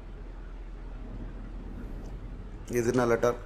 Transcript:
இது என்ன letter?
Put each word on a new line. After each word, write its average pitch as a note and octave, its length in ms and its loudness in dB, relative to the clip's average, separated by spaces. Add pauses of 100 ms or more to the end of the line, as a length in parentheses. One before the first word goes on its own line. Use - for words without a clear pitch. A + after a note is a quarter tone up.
(2750)
இது A#2 200 4
என்ன B2 180 8
letter? A#2 400 6